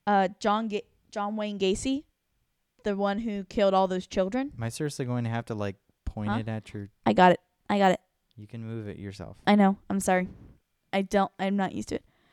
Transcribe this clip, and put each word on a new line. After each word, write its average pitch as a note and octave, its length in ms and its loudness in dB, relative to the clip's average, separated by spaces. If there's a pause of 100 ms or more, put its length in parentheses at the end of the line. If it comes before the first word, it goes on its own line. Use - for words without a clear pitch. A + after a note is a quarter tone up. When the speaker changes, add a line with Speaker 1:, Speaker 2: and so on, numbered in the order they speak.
Speaker 1:
Uh, G3 240 4 (100)
John A3 280 0
Ga-, G#3 200 -6 (240)
John G#3 240 -6
Wayne G#3+ 240 -6
Gacy, A#3+ 440 0 (800)
the G#3 120 -2
one G3+ 240 -2
who G#3 260 -6
killed G3 280 2
all F#3+ 140 4
those F#3 200 -4
children. A3 480 -2
Speaker 2:
Am A2+ 80 -6
I A2+ 60 -4
seriously C#3+ 360 -6
going B2 200 -2
to A2+ 40 -4
have A#2 160 -4
to, A2+ 100 -6
like, G2+ 200 -4 (300)
point G#2+ 260 -6
Speaker 1:
Huh? G#2+ 80 0
Speaker 2:
it G#2+ 80 -6
at A2 260 -8
your G2+ 160 -10 (160)
Speaker 1:
I G#3+ 80 2
got F3+ 200 8
it. - 80 -2 (280)
I G#3 80 2
got G3 140 6
it. - 80 0 (360)
Speaker 2:
You G#2 120 -18
can A2+ 180 -14
move A2+ 220 -8
it G2 100 -10
yourself. F#2+ 480 -12
Speaker 1:
I G#3 100 6
know. G3 220 6 (120)
I'm G3 100 -2
sorry. F#3 300 2 (640)
I G3 80 2
don't, G3 380 0
I'm G3 180 -2
not F#3+ 160 -2
used - 160 -8
to - 60 -4
it. - 100 -8 (280)